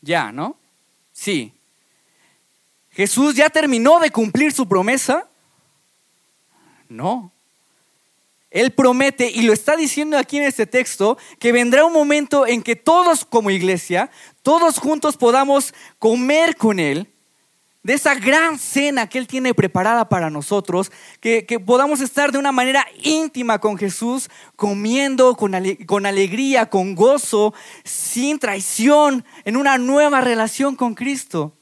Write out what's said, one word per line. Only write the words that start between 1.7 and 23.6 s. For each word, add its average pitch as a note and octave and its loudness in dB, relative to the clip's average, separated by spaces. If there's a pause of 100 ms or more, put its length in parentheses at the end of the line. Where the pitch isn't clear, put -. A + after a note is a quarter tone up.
¿Jesús A#3+ 0
ya D4+ 4
terminó D4 4
de D#4+ 2
cumplir A#3 0
su B3+ -4
promesa? B3 -2 (1600)
No. F3+ -6 (1160)
Él B3 0
promete, B3+ 2
y A3+ -2
lo A3 4
está C#4+ 0
diciendo D4+ -2
aquí C#4 -4
en D4 -2
este B3+ -2
texto, A#3 -2 (180)
que A#3+ 0
vendrá A#3+ 4
un E4+ 2
momento D4 2
en A#3 -2
que A#3 -2
todos E4+ 2
como G#3+ 0
iglesia, F#3 -2 (320)
todos E4 2
juntos D4+ -2
podamos C4+ 2 (240)
comer C#4 0
con G#3+ 0
Él, D#3 -2 (760)
de A3 0
esa C#4+ 0
gran C#4+ 0
cena C#4 -2
que - -8
Él B3+ -6
tiene B3+ -4
preparada G#3+ 0
para E3+ -2
nosotros, F3+ -4 (280)
que, A3+ -2
que A#3 -4
podamos B3+ 0
estar C#4+ -2
de B3+ -2
una C#4 -2
manera C4 0 (160)
íntima C#4 -2
con G#3+ -2